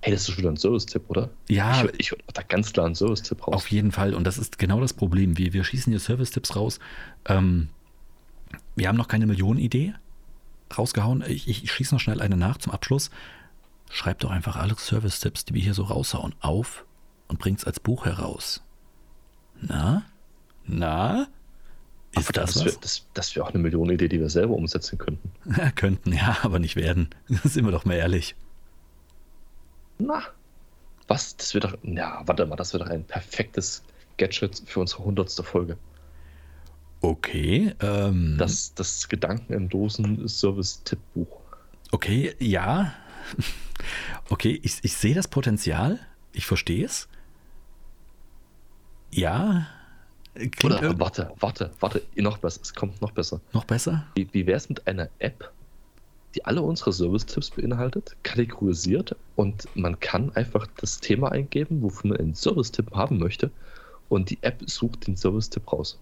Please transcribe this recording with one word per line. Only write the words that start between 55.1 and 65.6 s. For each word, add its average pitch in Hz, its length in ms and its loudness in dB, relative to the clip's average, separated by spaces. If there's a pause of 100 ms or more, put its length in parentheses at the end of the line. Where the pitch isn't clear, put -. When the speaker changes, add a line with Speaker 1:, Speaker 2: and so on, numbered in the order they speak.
Speaker 1:
App, - 340 -6 (840)
die - 120 -6
alle 156 160 2
unsere 151 300 0
Service-Tipps 90 580 0
beinhaltet, 123 720 -4
kategorisiert 104 920 0 (200)
und 104 380 0
man 87 260 -2
kann 120 340 0
einfach 110 320 0 (120)
das - 220 -6
Thema 127 320 2
eingeben, 143 500 0
wofür 104 300 0
man - 80 0
einen 80 140 2
Service-Tipp - 600 0
haben 110 240 2
möchte 87 320 0 (580)
und 92 220 2
die 120 120 -4
App - 240 -2
sucht - 420 -2
den 95 80 0
Service-Tipp 98 540 0